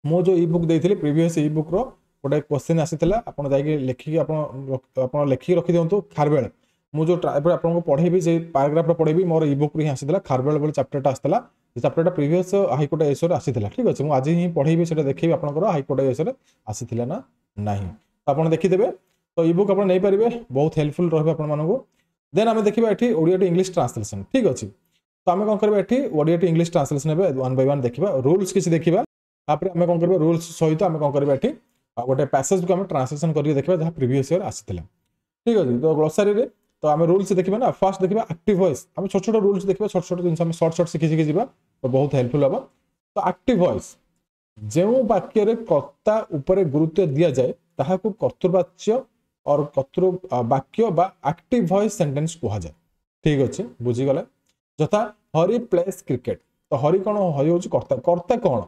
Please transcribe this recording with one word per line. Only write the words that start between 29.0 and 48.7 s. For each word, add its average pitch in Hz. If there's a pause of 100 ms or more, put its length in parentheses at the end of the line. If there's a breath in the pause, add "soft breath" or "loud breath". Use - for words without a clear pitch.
ତାପରେ 151
ଆମେ 175
କ'ଣ 175
କରିବା, 175
ରୁଲ୍ସ 165 (140)
ସହିତ 160
ଆମେ 165
କ'ଣ 147
କରିବା 143
ଏଠି, 131 (480)
ଆଉ 120
ଗୋଟେ 135
ପ୍ୟାସେଜକୁ 175
ଆମେ 185
ଟ୍ରାନ୍ସଲେସନ୍ 151
କରିକି 147
ଦେଖିବା, 180
ଯାହା 160
ପ୍ରିଭିୟସ୍ 135
ଇୟର୍ 190
ଆସିଥିଲା, 95 (640)
ଠିକ୍ 226
ଅଛି? 123
ତ 156
ଗ୍ଲୋସାରୀରେ 202 (320)
ତ 156
ଆମେ 151
ରୁଲ୍ସ 190
ଦେଖିବା 190
ନା, 240
ଫାଷ୍ଟ 190
ଦେଖିବା 175
ଆକ୍ଟିଭ୍ 185
ଭଏସ୍। 175 (120)
ଆମେ 190
ଛୋଟ 190
ଛୋଟ 226
ରୁଲ୍ସ 196
ଦେଖିବା, 196
ଛୋଟ 180
ଛୋଟ 175
ଜିନିଷ 170
ଆମେ 165
ସର୍ଟ 165
ସର୍ଟ 170
ଶିଖି 165
ଶିଖି 160
ଯିବା, 156 (380)
ତ 135
ବହୁତ 135
ହେଲ୍ପଫୁଲ୍ 131
ହବ। - (580)
ତ -
ଆକ୍ଟିଭ୍ 185
ଭଏସ୍, 131 (720)
ଯେଉଁ 202
ବାକ୍ୟରେ 208
କର୍ତ୍ତା 214
ଉପରେ 185
ଗୁରୁତ୍ୱ 160
ଦିଆଯାଏ, 135 (240)
ତାହାକୁ 185
କର୍ତ୍ତୃବାଚ୍ୟ 180 (540)